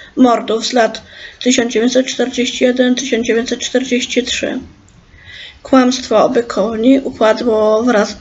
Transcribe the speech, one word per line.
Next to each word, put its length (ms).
mordów 500
z 60
lat 300
tysiąc 300
dziewięćset 340
czterdzieści 580
jeden 300
tysiąc 320
dziewięćset 340
czterdzieści 640
trzy. 360
Kłamstwo 600
o 40
Bykowni 720
upadło 840
wraz 380